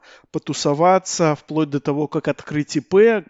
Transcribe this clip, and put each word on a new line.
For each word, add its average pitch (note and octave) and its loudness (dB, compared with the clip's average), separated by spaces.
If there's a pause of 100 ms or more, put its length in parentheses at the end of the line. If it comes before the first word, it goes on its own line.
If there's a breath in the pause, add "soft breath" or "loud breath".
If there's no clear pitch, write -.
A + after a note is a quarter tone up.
(320 loud breath)
потусоваться, D#3+ 0
вплоть D3+ -4
до C#3 -4
того, D3 -2
как - -6
открыть D3 -6
И - 0
П, G#3 2